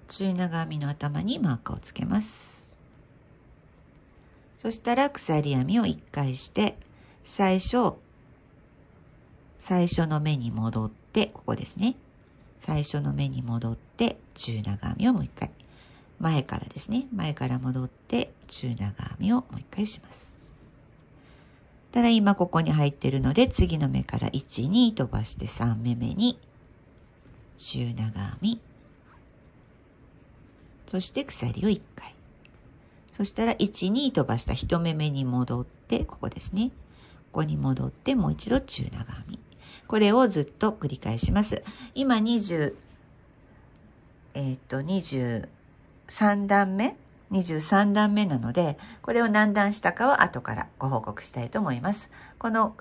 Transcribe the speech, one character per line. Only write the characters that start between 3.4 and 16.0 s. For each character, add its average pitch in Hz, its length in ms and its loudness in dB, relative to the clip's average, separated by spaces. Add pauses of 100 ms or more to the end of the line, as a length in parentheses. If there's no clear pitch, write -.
そ 226 140 -6
し - 80 2
た 240 160 0
ら 277 160 4
鎖 151 440 -2
編 127 120 2
み 208 140 2
を 208 60 2
一 78 240 -4
回 135 240 -2
し - 140 0
て、 - 280 0 (460)
最 190 380 0
初、 240 340 4 (1600)
最 175 300 2
初 165 180 4
の 156 140 -2
目 151 160 2
に 117 140 -4
戻 110 360 -2
っ 107 40 -6
て、 - 360 -2
こ - 200 -20
こ - 100 -2
で - 80 -10
す - 120 -10
ね。 214 200 0 (640)
最 156 220 -2
初 147 180 0
の 143 120 -2
目 143 160 -2
に 127 140 -6
戻 117 300 -4
っ 117 40 -6
て、 - 420 -2 (160)
中 113 280 -2
長 104 140 -4
編 - 220 -8
み 226 100 4
を 254 40 6
も 196 80 0
う 69 40 -2
一 - 120 -8
回。 - 140 -6 (680)